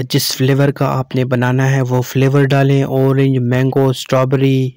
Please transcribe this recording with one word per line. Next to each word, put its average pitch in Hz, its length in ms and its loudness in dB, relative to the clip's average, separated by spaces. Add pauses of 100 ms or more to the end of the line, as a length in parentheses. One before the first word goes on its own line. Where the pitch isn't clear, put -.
जिस - 280 -4
फ्लेवर 139 400 0
का 135 160 -4
आपने 131 380 -4
बनाना 127 400 0
है 135 180 0
वो 127 180 -2
फ्लेवर 135 440 0
डालें, 139 380 2
ऑरेंज, 135 560 0
मैंगो, 131 540 0
स्ट्रॉबेरी 131 840 0